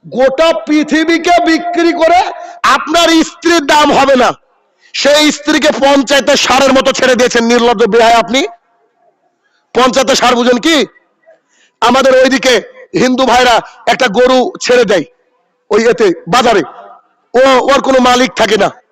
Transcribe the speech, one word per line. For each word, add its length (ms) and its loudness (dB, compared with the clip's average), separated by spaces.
গোটা 460 0
পৃথিবীকে 800 0
বিক্রি 480 -2
করে 380 0
আপনার 460 0
স্ত্রীর 420 -2
দাম 260 2
হবে 240 2
না। 180 0
সেই 380 0
স্ত্রীকে 400 -2
পঞ্চায়েতের 680 0
ষাঁড়ের 360 0
মতো 180 0
ছেড়ে 240 0
দিয়েছেন, 280 0
নির্লজ্জ 440 0
বেহায়া 300 2
আপনি। 300 -2
পঞ্চায়েতের 420 0
ষাঁড় 200 0
বুঝেন 220 0
কি? 280 -2
আমাদের 340 2
ওইদিকে 460 0
হিন্দু 320 -2
ভাইরা 360 2
একটা 200 -2
গরু 440 0
ছেড়ে 240 2
দেয় 180 -2
ওই 180 0
এতে 240 0
বাজারে, 360 0
ও, 400 2
ওর 80 0
কোনো 180 0
মালিক 340 0
থাকে 240 0
না 140 0